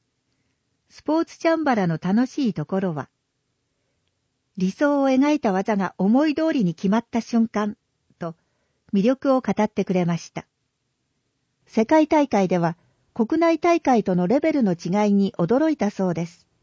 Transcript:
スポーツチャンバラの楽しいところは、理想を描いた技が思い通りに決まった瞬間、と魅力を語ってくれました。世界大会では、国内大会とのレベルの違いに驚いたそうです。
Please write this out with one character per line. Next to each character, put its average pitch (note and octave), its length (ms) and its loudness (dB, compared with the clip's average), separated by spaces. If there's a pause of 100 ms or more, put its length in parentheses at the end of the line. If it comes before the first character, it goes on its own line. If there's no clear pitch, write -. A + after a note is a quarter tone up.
(880)
ス - 140 -20
ポ D#4 160 0
ー E4 60 -2
ツ - 140 -20
チ E4 100 0
ャ E4 80 0
ン D#4+ 60 -4
バ C4+ 120 0
ラ F#3+ 120 0
の D#3+ 140 -2
楽 G#3 260 0
し C4+ 220 -4
い F3+ 40 -6
と D3+ 120 -6
こ F#3+ 140 -4
ろ F3+ 160 -4
は、 C3 140 -10 (1500)
理 F#3 140 -2
想 C#4+ 320 0
を C4+ 60 2
描 C4+ 240 2
い D4 60 0
た G#3+ 120 0
技 G3 240 -2
が G3 220 -4
思 A3+ 300 2
い D4 60 0
通 D#4+ 200 0
り B3+ 100 0
に E3+ 100 0
決 - 160 -4
ま A3 100 2
っ - 80 -8
た A3+ 140 -4
瞬 A3+ 260 0
間、 G#3 300 -6 (400)
と E3 180 -10 (580)
魅 G3 100 2
力 C4 300 0
を B3+ 80 2
語 G#3+ 220 -2
っ G#3+ 40 0
て - 180 -4
く F#3+ 80 -4
れ F3+ 120 0
ま E3+ 120 -2
し - 140 -14
た。 - 160 -14 (1200)
世 A3 180 0
界 D#4 220 4
大 D4 200 2
会 G3 200 0
で F3+ 100 0
は、 E3+ 200 -2 (360)
国 A#3+ 260 -2
内 E4 200 2
大 E4+ 200 2
会 A#3+ 240 2
と F#3 120 0
の F3+ 120 0
レ B3 120 2
ベ D#4+ 140 0
ル C#4 100 2
の F#3 100 2
違 F3+ 360 -2
い G3+ 40 4
に G3 240 2
驚 B3+ 340 0
い D4 60 -4
た G3+ 120 -2
そ F#3+ 200 -4
う E3+ 40 -2
で E3 120 -6
す。 - 200 -20 (180)